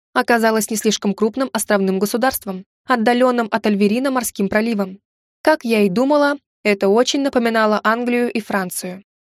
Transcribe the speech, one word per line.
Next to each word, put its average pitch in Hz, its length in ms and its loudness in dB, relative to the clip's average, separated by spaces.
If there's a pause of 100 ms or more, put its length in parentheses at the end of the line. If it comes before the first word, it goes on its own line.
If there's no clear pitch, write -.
(140)
оказалась 220 560 0
не 226 60 -6
слишком 208 380 -2
крупным 233 400 -2
островным 196 460 0
государством, 208 680 -4 (200)
отдаленным 240 640 2
от 220 160 -2
Альверина 214 460 2
морским 226 380 -4
проливом. 202 500 -2 (420)
Как 311 220 2
я 226 200 2
и 202 60 4
думала, 285 460 2 (280)
это 202 260 0
очень 247 320 2
напоминало 226 600 0
Англию 240 480 0
и 226 120 -4
Францию. 185 640 -8 (280)